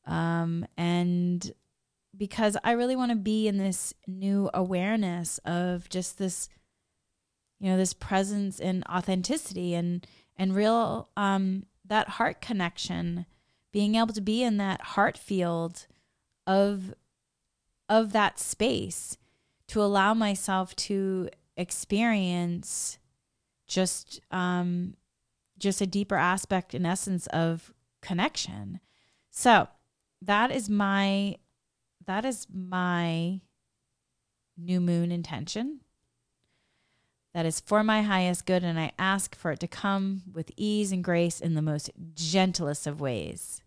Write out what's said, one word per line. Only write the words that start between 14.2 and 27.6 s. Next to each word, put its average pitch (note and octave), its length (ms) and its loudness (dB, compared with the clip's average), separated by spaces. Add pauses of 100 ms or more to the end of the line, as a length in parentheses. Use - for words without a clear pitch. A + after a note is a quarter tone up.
be A3 220 2
in A3 140 2
that G3 240 0
heart - 360 2
field E3+ 720 -2 (600)
of, G3 460 2 (960)
of A3 240 6
that G#3 260 2
space - 800 -2 (500)
to G#3+ 140 0
allow G3+ 320 4
myself G3 640 0
to F#3+ 540 -2 (280)
experience F3+ 1400 -2 (680)
just, - 540 -2 (100)
um, F3+ 640 -2 (640)
just G3 240 0
a G3 60 0
deeper F#3+ 280 -2
aspect F3+ 580 0
and F3 120 0
essence F#3 420 -2
of E3 460 -2 (280)